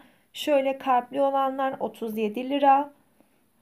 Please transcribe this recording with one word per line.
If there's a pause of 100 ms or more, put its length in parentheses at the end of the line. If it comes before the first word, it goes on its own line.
(320)
Şöyle
kalpli
olanlar
otuz
yedi
lira. (680)